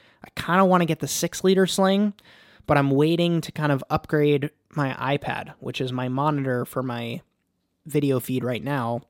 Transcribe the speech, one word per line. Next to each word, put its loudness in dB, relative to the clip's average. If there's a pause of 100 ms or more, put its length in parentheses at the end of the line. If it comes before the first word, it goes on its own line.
(240)
I -18
kinda 2
wanna 4
get -2
the -4
six -4
liter 4
Sling, 2 (540)
but 4
I'm 4
waiting 2
to -8
kind -2
of 0
upgrade 2 (260)
my -2 (220)
iPad, -6
which -8
is -4
my -4
monitor 0
for -6
my -6 (640)
video 0
feed -4
right -4
now. -4 (100)